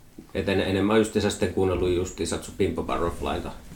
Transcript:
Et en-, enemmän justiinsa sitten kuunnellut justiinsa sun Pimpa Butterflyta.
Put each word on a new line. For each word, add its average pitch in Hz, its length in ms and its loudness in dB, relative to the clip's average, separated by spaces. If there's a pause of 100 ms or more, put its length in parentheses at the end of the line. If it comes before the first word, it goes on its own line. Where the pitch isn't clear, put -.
(340)
Et 98 160 -2
en-, 95 120 2
enemmän 98 360 2
justiinsa 104 320 4
sitten 95 240 0
kuunnellut 92 360 2
justiinsa 87 540 -2
sun - 140 -14
Pimpa 85 260 0
Butterflyta. 80 680 -2 (240)